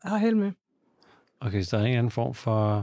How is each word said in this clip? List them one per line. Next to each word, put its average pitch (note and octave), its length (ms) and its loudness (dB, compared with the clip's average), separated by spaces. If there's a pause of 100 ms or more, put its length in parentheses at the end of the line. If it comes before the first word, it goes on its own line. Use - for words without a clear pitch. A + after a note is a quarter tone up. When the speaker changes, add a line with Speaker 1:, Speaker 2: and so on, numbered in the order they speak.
Speaker 1:
har G#3 140 -2
held A3+ 180 2
med. G3+ 160 0 (880)
Speaker 2:
Okay, G2 240 0
så G#2+ 140 -2
der G#2 60 2
er A#2 40 2
en B2 100 2
anden A#2 140 2
form A#2+ 220 -4
for... G#2+ 500 0